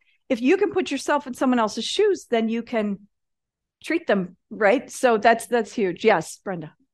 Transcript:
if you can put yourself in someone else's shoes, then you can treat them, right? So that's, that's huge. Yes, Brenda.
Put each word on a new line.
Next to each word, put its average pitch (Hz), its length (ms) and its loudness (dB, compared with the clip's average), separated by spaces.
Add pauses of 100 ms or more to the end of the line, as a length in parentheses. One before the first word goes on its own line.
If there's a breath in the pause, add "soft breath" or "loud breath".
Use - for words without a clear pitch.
(300)
if 233 120 -2
you 269 160 4
can 392 140 0
put - 200 -2
yourself 285 360 -2
in 254 60 -10
someone 254 260 2
else's 220 240 -2
shoes, - 460 0
then 226 180 0
you 233 160 -4
can 208 440 -4 (760)
treat 339 240 -4
them, 190 300 -2 (120)
right? 208 420 2
So 240 260 2
that's, 226 300 2
that's 233 260 -2
huge. 185 320 -2
Yes, 185 380 2
Brenda. 180 300 -10 (200)